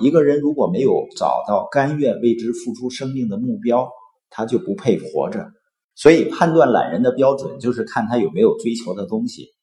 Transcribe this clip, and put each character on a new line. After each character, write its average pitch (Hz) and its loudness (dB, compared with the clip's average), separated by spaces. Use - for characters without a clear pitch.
一 131 4
个 160 4
人 143 2
如 147 0
果 117 0
没 180 -2
有 101 0
找 64 -2
到 101 -2
甘 143 0
愿 123 0
为 117 2
之 113 -6
付 120 -8
出 123 -8
生 131 -8
命 127 -4
的 98 -6
目 117 -4
标， 120 0
他 113 -6
就 117 0
不 98 -4
配 101 0
活 71 -4
着。” - -10
所 - 8
以 147 6
判 170 2
断 147 6
懒 90 2
人 87 -2
的 123 2
标 135 2
准 - -8
就 120 -2
是 113 -4
看 113 -4
他 120 -2
有 107 0
没 90 -4
有 107 4
追 117 -4
求 92 -10
的 95 -8
东 110 -6
西。 - -12